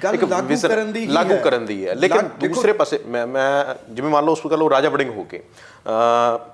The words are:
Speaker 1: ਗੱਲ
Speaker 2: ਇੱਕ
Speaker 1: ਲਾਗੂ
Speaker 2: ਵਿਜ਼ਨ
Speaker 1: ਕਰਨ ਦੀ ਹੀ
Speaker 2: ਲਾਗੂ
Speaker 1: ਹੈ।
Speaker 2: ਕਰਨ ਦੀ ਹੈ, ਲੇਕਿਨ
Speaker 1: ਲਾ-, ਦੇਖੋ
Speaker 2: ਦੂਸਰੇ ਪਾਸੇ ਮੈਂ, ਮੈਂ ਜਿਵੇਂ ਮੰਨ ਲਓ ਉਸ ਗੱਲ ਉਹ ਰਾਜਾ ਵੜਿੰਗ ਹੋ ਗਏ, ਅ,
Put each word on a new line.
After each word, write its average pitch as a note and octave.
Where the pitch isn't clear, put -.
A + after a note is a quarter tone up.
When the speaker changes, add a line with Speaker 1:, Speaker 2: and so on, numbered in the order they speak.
Speaker 1:
ਗੱਲ G3+
Speaker 2:
ਇੱਕ A3
Speaker 1:
ਲਾਗੂ F3
Speaker 2:
ਵਿਜ਼ਨ -
Speaker 1:
ਕਰਨ G#3+
ਦੀ A3
ਹੀ A3+
Speaker 2:
ਲਾਗੂ F#3
Speaker 1:
ਹੈ। G3
Speaker 2:
ਕਰਨ B2+
ਦੀ G2
ਹੈ, F2+
ਲੇਕਿਨ F#3
Speaker 1:
ਲਾ-, F#3
ਦੇਖੋ -
Speaker 2:
ਦੂਸਰੇ A3+
ਪਾਸੇ D#3
ਮੈਂ, A#2+
ਮੈਂ C3+
ਜਿਵੇਂ C#3
ਮੰਨ D3
ਲਓ D#3+
ਉਸ D#3
ਗੱਲ D#3
ਉਹ D#3
ਰਾਜਾ C#3
ਵੜਿੰਗ C#3+
ਹੋ G#2
ਗਏ, F2+
ਅ, A#2